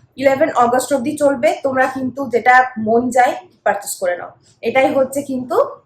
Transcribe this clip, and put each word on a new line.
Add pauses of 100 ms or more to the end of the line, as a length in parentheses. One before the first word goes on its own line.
(160)
ইলেভেন
অগস্ট
অবধি
চলবে।
তোমরা
কিন্তু
যেটা (120)
মন
যায় (280)
পারচেজ
করে
নাও, (300)
এটাই
হচ্ছে
কিন্তু (300)